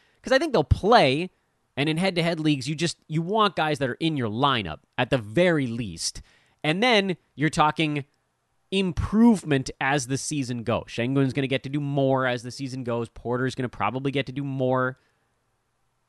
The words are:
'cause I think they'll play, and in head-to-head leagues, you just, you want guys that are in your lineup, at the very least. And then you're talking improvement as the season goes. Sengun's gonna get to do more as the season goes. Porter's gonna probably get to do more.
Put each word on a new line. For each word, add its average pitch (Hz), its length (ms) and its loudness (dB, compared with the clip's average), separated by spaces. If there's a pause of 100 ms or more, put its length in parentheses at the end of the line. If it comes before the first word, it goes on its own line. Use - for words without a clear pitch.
(220)
'cause 226 120 0
I 262 40 4
think 302 140 0
they'll 170 140 2
play, 180 640 4 (480)
and 156 100 0
in 156 80 0
head-to-head 170 460 0
leagues, 143 260 2
you 156 80 -2
just, 160 220 -4 (100)
you 156 140 -2
want 202 340 2
guys 156 240 -2
that 135 100 -2
are 123 120 -6
in 160 160 0
your 120 100 -2
lineup, 110 520 0 (180)
at 127 120 0
the 139 80 2
very 139 500 2
least. 113 540 -8 (400)
And 170 220 0
then 196 320 2 (200)
you're 147 140 0
talking 151 540 0 (680)
improvement 190 1120 2
as 135 280 0
the 135 100 -4
season 127 460 -4
goes. 107 260 -2
Sengun's 131 420 0
gonna 135 160 -2
get 131 160 -2
to 135 60 -8
do 143 100 -4
more 135 480 0
as 123 160 -2
the 123 80 -10
season 131 320 -8
goes. 117 240 -4
Porter's 123 480 -4
gonna 127 140 -4
probably 131 420 -4
get 135 140 -2
to 127 80 -12
do 139 100 -6
more. 127 560 -2 (1080)